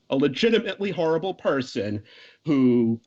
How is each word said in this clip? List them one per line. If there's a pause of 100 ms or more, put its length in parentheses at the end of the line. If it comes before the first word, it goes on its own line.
(100)
a
legitimately
horrible
person (420)
who